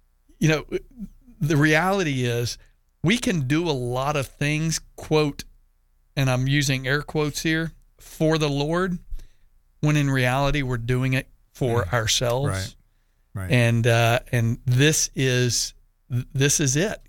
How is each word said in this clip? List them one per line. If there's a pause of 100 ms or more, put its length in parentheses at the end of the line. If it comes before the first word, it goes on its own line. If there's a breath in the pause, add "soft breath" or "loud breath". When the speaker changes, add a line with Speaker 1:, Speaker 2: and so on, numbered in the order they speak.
(380)
Speaker 1:
You
know, (760)
the
reality
is (440 soft breath)
we
can
do
a
lot
of
things, (160)
quote, (720)
and
I'm
using
air
quotes
here, (260)
for
the
Lord, (800 soft breath)
when
in
reality
we're
doing
it (240)
for
Speaker 2:
Mm.
Speaker 1:
ourselves.
Speaker 2:
Right. (680)
Right.
Speaker 1:
And,
uh, (120)
and
this
is, (360)
this
is
it.
Speaker 2:
Right.